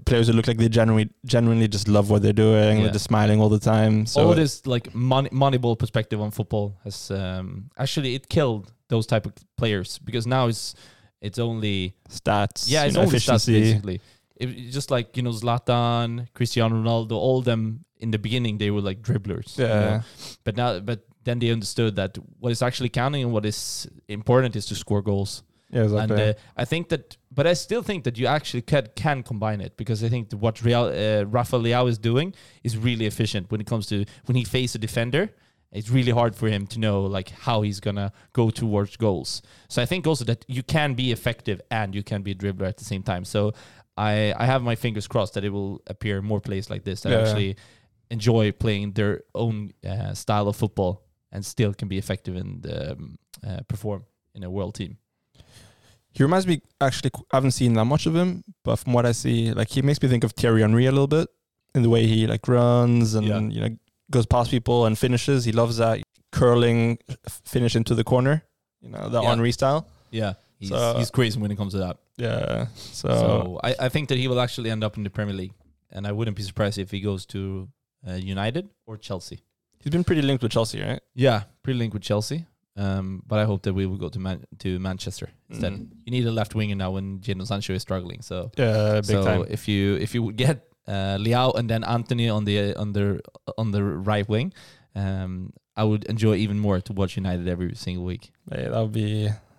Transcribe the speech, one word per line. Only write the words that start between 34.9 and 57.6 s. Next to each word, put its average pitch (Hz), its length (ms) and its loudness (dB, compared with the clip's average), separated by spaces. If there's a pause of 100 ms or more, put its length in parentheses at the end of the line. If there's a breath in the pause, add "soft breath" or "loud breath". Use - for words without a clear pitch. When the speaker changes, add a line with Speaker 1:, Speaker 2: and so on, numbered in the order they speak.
Speaker 2:
it's 107 180 -8
really 123 220 4
hard 117 240 2
for 110 140 -2
him 101 180 -2
to 117 120 -10
know, 104 240 2
like, 95 260 -4
how 113 340 -2
he's 101 160 -4
gonna 101 320 -4 (220 soft breath)
go 113 180 2
towards 104 460 -2
goals. 95 440 -2 (280 soft breath)
So - 120 -2
I 120 60 0
think 175 180 -4
also 147 200 0
that 120 220 -2
you 131 140 -6
can 147 320 0
be 127 180 0
effective 110 500 -4 (100)
and 104 240 -2
you 101 80 -4
can 101 180 -4
be 98 100 -6
a 95 40 -4
dribbler 95 320 -4
at - 100 -6
the - 80 -18
same 98 160 -4
time. 90 240 -4
So 104 280 0 (440 loud breath)
I, 107 400 0
I 120 80 0
have 131 160 2
my 117 140 -2
fingers 107 320 -4
crossed 107 260 -2
that 98 100 -4
it 104 60 -2
will 98 380 -6
appear 98 340 -4
more 104 200 -2
players 98 280 -6
like 101 140 -8
this 95 180 -6
that - 100 -4
Speaker 1:
Yeah. 113 100 4
Speaker 2:
actually 104 340 0 (560 soft breath)
enjoy 110 400 2
playing 104 400 -2
their 101 300 -2 (120)
own, 107 380 -4 (120)
uh, 98 300 -6
style 104 340 0
of 101 80 -2
football 98 460 -2 (300)
and 98 120 -10
still 104 300 -2
can 101 140 -8
be 95 100 -4
effective 95 380 -6
and, 92 360 -10
um, - 460 -10 (300)
uh, 92 200 -8
perform 104 380 -8 (300)
in 101 80 -14
a 90 80 -10
world 95 240 -6
team. - 220 -10 (1120 soft breath)
Speaker 1:
He - 100 -4
reminds 180 240 2
me, 170 160 0 (180)
actually, 135 300 0
qu-, - 220 -8
I 135 60 2
haven't 131 140 4
seen 123 220 2